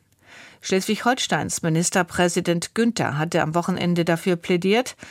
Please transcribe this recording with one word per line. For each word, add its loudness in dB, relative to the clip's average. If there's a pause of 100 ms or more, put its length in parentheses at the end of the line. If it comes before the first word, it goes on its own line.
(640)
Schleswig-Holsteins 0
Ministerpräsident 0
Günther 0
hatte 0
am -2
Wochenende 0
dafür 0
plädiert, 0 (140)